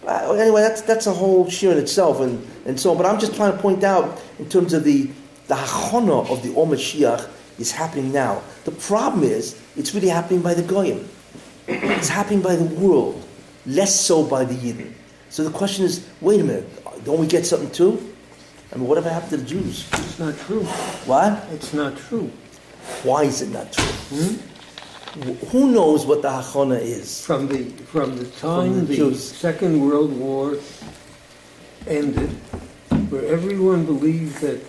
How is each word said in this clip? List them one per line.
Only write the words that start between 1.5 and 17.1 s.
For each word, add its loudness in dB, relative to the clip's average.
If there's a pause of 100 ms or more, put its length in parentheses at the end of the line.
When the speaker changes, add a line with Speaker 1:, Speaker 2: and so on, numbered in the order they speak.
Speaker 1:
in 6
itself, 2
and, -2 (220)
and -4
so 4
on. 4
But 4
I'm 2
just -2
trying 4
to -4
point 2
out, 2 (180)
in -12
terms 2
of 2
the, 4 (380)
the 0
hachana 0
of -2
the -6
Or 4
Mashiach 0 (280)
is -4
happening -4
now. 0 (220)
The -6
problem 0
is, -2 (180)
it's -6
really 2
happening 0
by 0
the 0
Goyim. -2 (600)
It's -2
happening 0
by 2
the 2
world, 2 (400)
less 0
so 4
by 0
the -4
Yidden. -8 (360)
So -4
the -4
question 0
is, -2 (160)
wait 4
a 2
minute, -6
don't 0